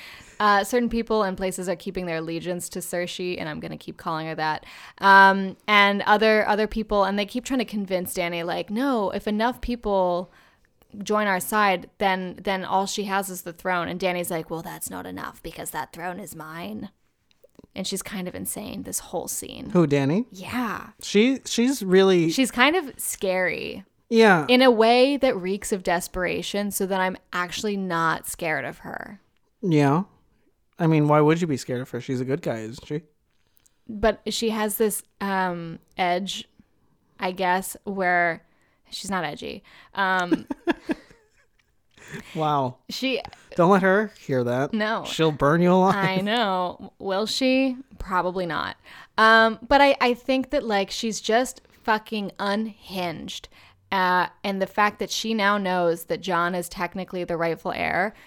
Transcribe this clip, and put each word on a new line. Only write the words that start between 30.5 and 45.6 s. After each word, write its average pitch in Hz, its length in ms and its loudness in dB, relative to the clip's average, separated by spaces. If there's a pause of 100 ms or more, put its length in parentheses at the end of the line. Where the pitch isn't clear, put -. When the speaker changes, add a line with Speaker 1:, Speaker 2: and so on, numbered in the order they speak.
Speaker 2:
I 170 80 2
mean, 156 220 4
why 151 140 6
would 156 180 4
you 180 60 -2
be 147 100 -2
scared 123 240 -6
of 131 100 -10
her? 120 120 -6
She's 127 180 -4
a 127 60 -4
good 131 160 -2
guy, 120 160 -4
isn't 110 280 -12
she? 156 160 -8 (840)
Speaker 1:
But 214 400 -2
she 220 220 -2
has 214 260 -2
this, 208 260 0 (200)
um, 180 560 -4 (180)
edge, 185 500 -2 (720)
I 190 100 -4
guess, 185 440 -2 (100)
where 180 600 0 (460)
she's - 200 -10
not 185 140 -2
edgy. - 380 -10 (320)
Um, 185 520 0 (200)
Speaker 2:
<laughs> 339 100 0 (1600)
Wow. 147 420 0 (140)
Speaker 1:
she 254 320 -4 (320)
Speaker 2:
Don't 175 160 6
let 196 120 6
her 196 380 2
hear 127 240 0
that. 123 300 -2
Speaker 1:
No. 214 320 -2
Speaker 2:
She'll 160 260 0
burn 147 300 4